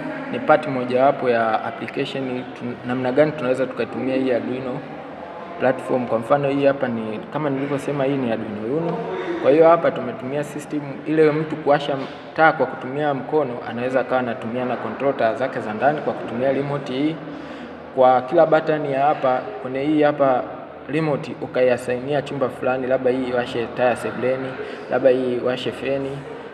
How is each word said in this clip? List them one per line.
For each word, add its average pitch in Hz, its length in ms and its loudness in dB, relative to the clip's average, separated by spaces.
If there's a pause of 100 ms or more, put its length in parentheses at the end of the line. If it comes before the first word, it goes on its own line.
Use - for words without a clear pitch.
(320)
ni 123 80 -4
part 147 280 4
mojawapo 131 640 2
ya 113 360 2
application, 135 580 -6
tun-, 123 640 -8
namna 127 240 0
gani 147 200 6
tunaweza 127 340 0
tukatumia 127 500 -2
hii 131 160 2
Arduino 123 480 -2 (800)
platform. 127 480 0
Kwa 139 120 0
mfano 143 300 2
hii 139 160 2
hapa 139 220 2
ni, 110 320 -4 (140)
kama 147 160 -2
nilivyosema, 139 540 -2
hii 139 140 0
ni 123 140 -2
Arduino 110 460 -4
Uno. 165 200 -2 (440)
Kwa 131 100 6
hiyo 160 180 8
hapa 165 220 6
tumetumia 127 520 -4
system 147 380 -6 (260)
ile 156 240 6
mtu 156 240 -2
kuwasha 143 400 2 (400)
taa 156 160 8
kwa 160 140 0
kutumia 143 480 -2
mkono, 131 400 0 (160)
anaweza 127 300 0
akawa 127 200 2
anatumia 120 460 -2
na 123 100 -2
control 120 380 -2
taa 113 200 2
zake 127 260 -4
za 107 140 -6
ndani 143 280 2
kwa - 120 -2
kutumia 123 400 -2
remote 139 400 -4
hii. 151 220 0 (800)
Kwa 127 260 8
kila 165 240 4
button 156 400 2
ya 135 200 0
hapa, 135 340 2 (220)
kwenye 131 200 -4
hii 151 200 2
hapa 143 420 4 (460)
remote 139 520 -2
ukaiassignia 127 800 2
chumba 135 280 -2
fulani, 127 380 -2
labda 131 240 2
hii 131 180 0
iwashe 120 360 0 (120)
taa 123 60 2
ya 123 120 4
sebuleni, 123 520 -2 (440)
labda 131 180 4
hii 127 260 2
iwashe 123 360 -2
feni, 139 460 -4 (360)